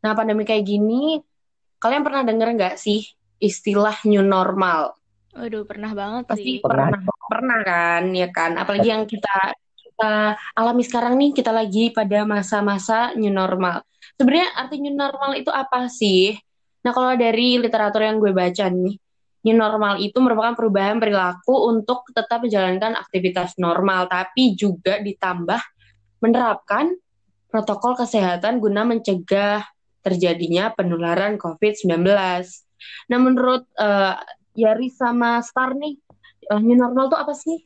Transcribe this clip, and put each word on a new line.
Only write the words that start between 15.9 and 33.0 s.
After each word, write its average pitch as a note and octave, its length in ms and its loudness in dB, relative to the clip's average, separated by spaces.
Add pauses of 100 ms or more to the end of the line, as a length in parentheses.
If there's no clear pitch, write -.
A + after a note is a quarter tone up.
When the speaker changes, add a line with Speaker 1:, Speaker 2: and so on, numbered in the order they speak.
Speaker 1:
Nah, A#3+ 80 0
kalau B3+ 240 2
dari A#3+ 400 2
literatur G#3+ 480 0
yang G#3+ 160 0
gue G#3 100 4
baca F#3 380 0
nih, F3+ 260 -2 (480)
new A3 140 4
normal G#3+ 420 2
itu G#3 220 -2
merupakan A#3 320 2
perubahan G#3 480 0
perilaku G3+ 680 0
untuk A#3 460 0
tetap A#3 320 -2
menjalankan G3 500 0
aktivitas F3+ 640 -4
normal, F#3 500 0
tapi F#3 460 0
juga F#3+ 480 -2
ditambah F#3+ 580 -4 (640)
menerapkan A#3 720 0 (560)
protokol A3 500 -2
kesehatan G#3 640 0
guna G#3 260 0
mencegah G3+ 760 0 (400)
terjadinya F3 680 0
penularan F3+ 680 -2
covid G#3 340 -2
sembilan F3 300 0
belas. F#3 580 0 (480)